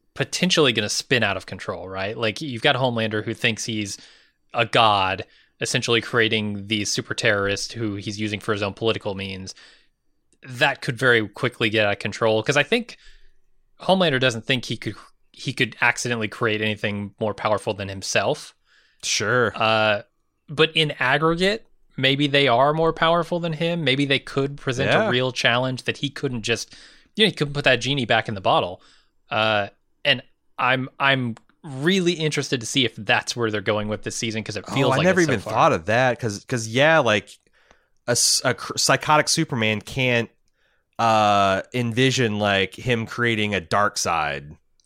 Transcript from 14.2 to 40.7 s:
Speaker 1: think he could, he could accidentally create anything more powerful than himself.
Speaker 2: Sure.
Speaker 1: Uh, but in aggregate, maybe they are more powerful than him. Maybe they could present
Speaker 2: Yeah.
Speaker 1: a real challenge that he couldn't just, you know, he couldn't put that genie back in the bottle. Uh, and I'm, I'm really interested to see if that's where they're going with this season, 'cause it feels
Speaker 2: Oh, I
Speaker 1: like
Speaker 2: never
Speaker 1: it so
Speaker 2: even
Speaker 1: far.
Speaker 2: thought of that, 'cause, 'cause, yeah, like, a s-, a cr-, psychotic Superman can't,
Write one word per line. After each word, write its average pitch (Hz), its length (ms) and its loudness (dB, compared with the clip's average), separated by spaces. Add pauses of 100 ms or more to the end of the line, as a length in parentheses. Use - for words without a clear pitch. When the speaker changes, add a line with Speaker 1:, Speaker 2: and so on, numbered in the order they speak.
Speaker 1:
think 127 200 -2
he 120 120 -6
could, 110 160 -8 (380)
he - 220 -8
could 117 280 -2
accidentally 120 460 -2
create 107 340 -2
anything 104 580 -4
more 107 140 -2
powerful 107 400 -2
than 98 160 -8
himself. 101 640 -2 (480)
Speaker 2:
Sure. 113 540 0
Speaker 1:
Uh, 110 480 2 (440)
but 156 280 2
in 156 240 2
aggregate, 165 640 2 (320)
maybe 135 300 2
they 139 200 4
are 131 260 4
more 160 200 2
powerful 170 460 2
than 165 140 -4
him. 165 300 -2
Maybe 135 220 2
they 135 140 2
could 139 380 -4
present 123 340 -2
Speaker 2:
Yeah. 165 160 4
Speaker 1:
a - 20 0
real 127 220 0
challenge 127 520 0
that 117 140 -4
he 143 140 -6
couldn't 123 320 -6
just, - 320 -4 (400)
you 214 100 2
know, 196 40 4
he - 60 -8
couldn't 143 200 -4
put 143 80 -4
that 131 140 4
genie 127 280 -2
back 113 240 2
in 110 60 -6
the 98 60 -10
bottle. 104 420 0 (480)
Uh, 110 380 2 (360)
and 127 160 2 (380)
I'm, 127 280 0 (120)
I'm 131 360 0 (280)
really 170 500 0
interested 151 460 -2
to 110 80 -10
see 135 180 2
if - 100 -2
that's 113 400 0
where 117 140 0
they're 104 120 -4
going 104 260 -2
with 107 160 -6
this - 120 -8
season, 110 280 -4
'cause 104 140 -8
it - 100 -12
feels 135 240 2
Speaker 2:
Oh, - 20 4
I 131 40 2
Speaker 1:
like 156 80 2
Speaker 2:
never 185 160 4
Speaker 1:
it 170 40 4
so 151 60 -2
Speaker 2:
even 104 100 -2
Speaker 1:
far. 107 120 -8
Speaker 2:
thought 139 200 4
of 85 120 -2
that, 120 340 2
'cause, 104 280 -6
'cause, 113 200 -4
yeah, 143 320 4
like, 107 300 2 (800)
a 123 40 0
s-, - 340 2
a 127 80 2
cr-, - 240 -8
psychotic 151 500 2
Superman 110 540 0
can't, 123 480 0 (720)